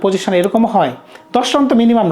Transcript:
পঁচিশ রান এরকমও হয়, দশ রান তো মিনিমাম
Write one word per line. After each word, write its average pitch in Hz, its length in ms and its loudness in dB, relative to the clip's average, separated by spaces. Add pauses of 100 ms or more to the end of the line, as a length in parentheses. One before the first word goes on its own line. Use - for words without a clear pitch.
পঁচিশ 190 240 -2
রান 185 140 -2
এরকমও 220 360 0
হয়, 147 160 0 (440)
দশ 254 180 0
রান 285 160 2
তো 302 120 0
মিনিমাম 233 300 2